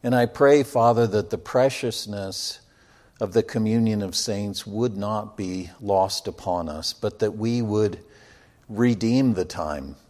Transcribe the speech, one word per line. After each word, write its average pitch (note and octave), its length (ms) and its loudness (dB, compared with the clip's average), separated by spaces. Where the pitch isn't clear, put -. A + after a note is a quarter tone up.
And B2 120 0
I A#2+ 120 4
pray, C#3 380 6
Father, A#2 420 4
that G#2 240 0
the G#2 80 -2
preciousness G#2+ 1200 -2
of G2+ 100 -4
the A2+ 100 4
communion A2 600 0
of F#2+ 120 -6
saints G2+ 520 -6
would G#2+ 320 -4
not G#2+ 360 -6
be F2+ 360 -8
lost F#2+ 480 0
upon F2 400 -4
us, D#2 240 -6
but - 280 -6
that G#2+ 180 -2
we A#2 240 -2
would G#2+ 380 0
redeem A#2 640 2
the F#2 140 0
time D2 500 -8